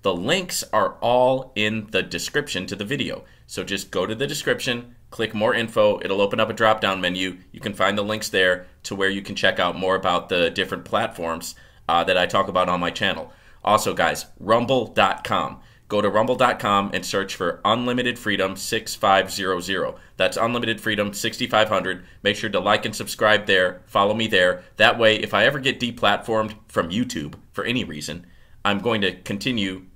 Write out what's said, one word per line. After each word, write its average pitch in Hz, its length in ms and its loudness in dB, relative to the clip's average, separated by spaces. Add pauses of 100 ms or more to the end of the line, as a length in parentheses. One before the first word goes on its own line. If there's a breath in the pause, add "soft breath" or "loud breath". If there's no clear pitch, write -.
the 95 120 2
links 110 500 -2 (100)
are 104 280 2
all 127 540 2
in 107 360 -2
the 92 120 0
description 92 640 -4
to 101 80 -6
the 101 100 -8
video. 117 380 -6 (240 soft breath)
So - 160 -8
just 95 280 -6
go 92 140 -2
to 107 100 -4
the 131 120 -4
description, 123 680 -4 (140)
click 110 240 -4
more 107 200 2
info. 107 480 2
It'll 98 200 0
open 101 180 0
up 110 100 2
a 110 40 -4
drop-down 107 460 2
menu. 90 380 -2 (140)
You - 80 -18
can 104 140 -6
find 101 240 0
the 104 60 -2
links 107 260 -4
there 92 380 2 (160 loud breath)
to - 120 -8
where 95 140 0
you 98 120 -4
can 98 140 -10
check 95 240 2
out 87 180 0
more 92 180 0
about 90 340 0
the 87 200 2
different 90 360 -4
platforms, 82 680 -4 (320 soft breath)
uh, 85 160 4
that 92 140 2
I 90 80 4
talk 95 220 0
about 90 200 2
on 87 120 0
my 87 120 -2
channel. 85 400 -4 (320 soft breath)
Also, 104 300 4
guys, 80 320 0 (140)
rumble 117 480 2
dot 98 360 2
com. 85 360 -2 (280 soft breath)
Go 104 140 0
to 101 80 2
rumble 113 260 0
dot 123 220 2
com 101 360 2
and 92 120 -4
search 98 300 -4
for 85 300 -4
Unlimited 123 520 0
Freedom 98 380 -2
six - 400 -6
five 98 340 4
zero 92 300 -2
zero. 87 380 -4 (180 loud breath)
That's 92 220 0
Unlimited 117 420 -2
Freedom 104 340 -2
sixty-five 113 540 2
hundred. 92 380 -2 (180 loud breath)
Make 101 140 2
sure 113 120 -6
to 98 120 0
like 107 240 2
and 110 100 -6
subscribe 107 500 2
there. 92 400 2
Follow 104 300 2
me 113 120 -2
there. 104 360 2 (140)
That 113 200 6
way, 110 200 6
if - 160 -4
I 104 120 6
ever 143 140 2
get 127 220 -2
deplatformed 110 720 0 (120)
from 87 220 -2
YouTube 90 460 -4 (160)
for - 140 -6
any 120 180 -2
reason, 78 420 -10 (380 soft breath)
I'm 101 160 2
going 113 220 0
to 92 200 -2
continue 98 760 -4